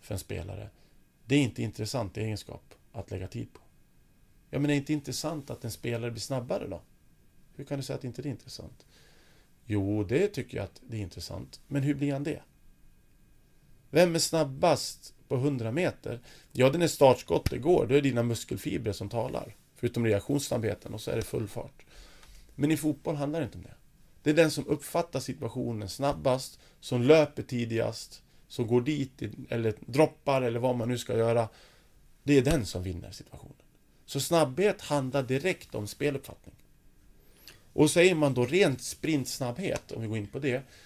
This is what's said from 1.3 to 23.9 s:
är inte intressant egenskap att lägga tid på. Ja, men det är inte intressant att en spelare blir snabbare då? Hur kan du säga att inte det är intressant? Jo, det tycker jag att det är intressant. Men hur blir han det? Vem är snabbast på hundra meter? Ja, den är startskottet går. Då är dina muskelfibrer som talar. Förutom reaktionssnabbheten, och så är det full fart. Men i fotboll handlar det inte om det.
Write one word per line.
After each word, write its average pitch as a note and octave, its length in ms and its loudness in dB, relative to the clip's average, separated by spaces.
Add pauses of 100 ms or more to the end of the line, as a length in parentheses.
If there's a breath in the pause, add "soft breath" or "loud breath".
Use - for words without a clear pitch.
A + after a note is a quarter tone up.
är D3 40 6
inte A#2+ 240 0
intressant A2 540 -6
egenskap - 560 -8 (180)
att - 200 -12
lägga F#2+ 160 -8
tid A#2 260 -10
på. - 60 -20 (880)
Ja, C#3 100 -4
men C#3+ 80 0
det D3 60 2
är C#3+ 40 4
inte C#3 160 -2
intressant D3 560 -6
att B2+ 140 -12
en A2+ 80 -6
spelare A#2 400 -6
blir A2+ 100 -10
snabbare C3 460 -6
då? F2 140 -10 (760)
Hur C#3 100 -14
kan C#3+ 120 -6
du C#3 60 -6
säga C3+ 140 -8
att - 60 -12
inte B2 180 -10
det C#3+ 80 -6
är - 20 -4
intressant? - 540 -14 (800 soft breath)
Jo, G#2 380 0
det C#3 240 0
tycker C3+ 300 -8
jag G#2 60 -4
att - 240 -14
det A#2 100 -8
är G#2 40 -6
intressant. - 680 -12
Men C#3 160 -4
hur C#3+ 100 0
blir C#3+ 200 -2
han C#3 100 -4
det? D#3 180 -6 (1500)
Vem E3+ 260 6
är E3 40 2
snabbast D#3 960 0 (140)
på C3 100 0
hundra B2 340 0
meter? B2 480 -2 (320 loud breath)
Ja, B2+ 180 6
den E3+ 120 0
är E3+ 60 4
startskottet C#3 720 4
går. F3 260 4
Då B2+ 80 2
är D3 60 6
dina A#2+ 220 2
muskelfibrer A#2 680 -4
som G2+ 160 -8
talar. - 460 -6 (200)
Förutom A#2+ 300 -2
reaktionssnabbheten, A2 880 0
och G#2+ 80 -10
så - 100 -6
är - 40 -2
det A2+ 60 -2
full A2 260 -4
fart. - 380 -12 (680 loud breath)
Men D3 160 2
i D#3 60 2
fotboll D3+ 380 -2
handlar C#3+ 240 -4
det C#3+ 60 -2
inte F#2+ 120 -10
om F2 60 -14
det. - 100 -18 (500)